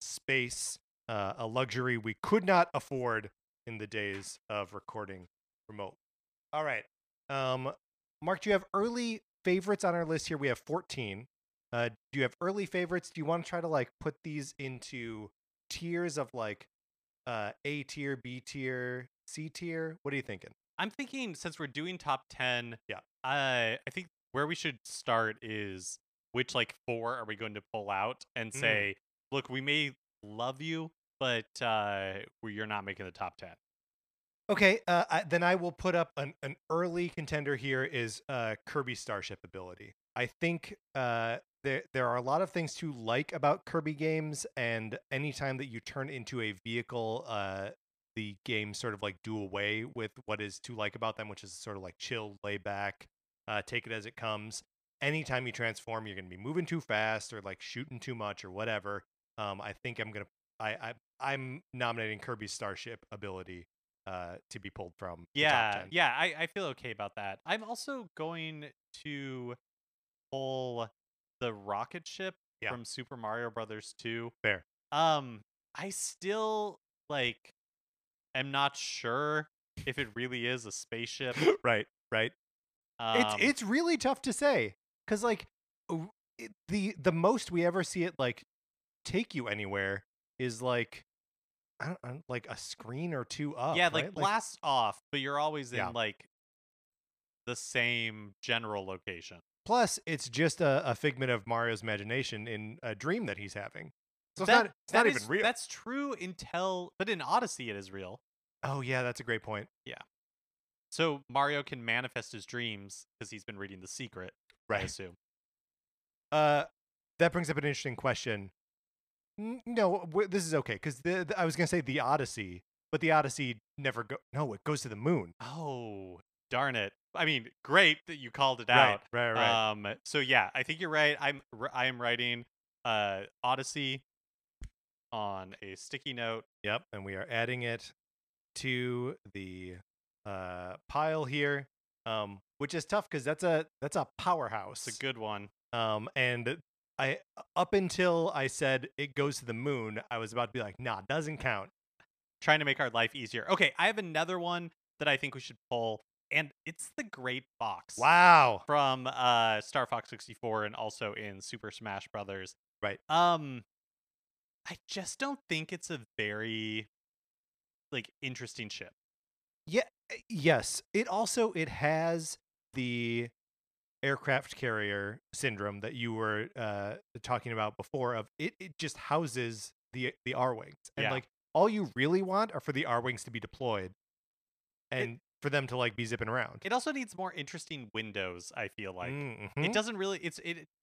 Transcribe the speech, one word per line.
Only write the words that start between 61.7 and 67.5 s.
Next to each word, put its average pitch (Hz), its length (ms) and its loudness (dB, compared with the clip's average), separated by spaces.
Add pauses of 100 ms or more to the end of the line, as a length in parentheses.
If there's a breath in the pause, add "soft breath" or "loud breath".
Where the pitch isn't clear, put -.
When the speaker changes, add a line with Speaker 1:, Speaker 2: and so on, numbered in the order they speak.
Speaker 1:
nominating 113 460 -2
Kirby's 107 320 -8
Starship 104 600 -8
ability, 92 560 -10 (400)
uh, 90 300 -6 (120)
to - 100 -12
be 98 100 -10
pulled 90 280 -12
from 85 380 -10
the 143 80 4
top 151 80 8
Speaker 2:
Yeah, 113 200 6 (100)
Speaker 1:
ten. 92 100 -10
Speaker 2:
yeah, 160 260 4
I, 165 220 2
I 165 80 -2
feel 196 200 -4
okay 131 240 -6
about 104 240 -6
that. 98 300 -6
I'm 220 180 -2